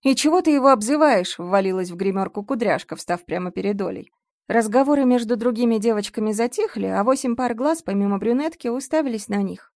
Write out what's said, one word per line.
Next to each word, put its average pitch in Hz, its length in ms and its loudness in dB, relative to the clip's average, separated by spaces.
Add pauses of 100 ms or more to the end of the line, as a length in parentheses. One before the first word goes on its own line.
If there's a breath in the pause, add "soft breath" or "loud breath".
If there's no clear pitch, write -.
"И 269 120 4
чего 311 280 2
ты 320 80 2
его 277 180 4
обзываешь?" — 254 680 2
ввалилась 185 520 0
в 170 60 -12
гримёрку 190 480 -2
кудряшка, 214 500 -2
встав - 300 -6
прямо 180 260 -6
перед 196 300 -4
Олей. - 320 -8 (340)
Разговоры 262 600 2
между 240 300 2
другими 233 420 0
девочками 214 540 -2
затихли, 233 540 -2
а 190 180 0
восемь 254 320 0
пар 240 180 -2
глаз, 302 280 -2
помимо 202 360 -2
брюнетки, 247 500 -2
уставились 262 600 -4
на 202 140 -2
них. 185 340 -8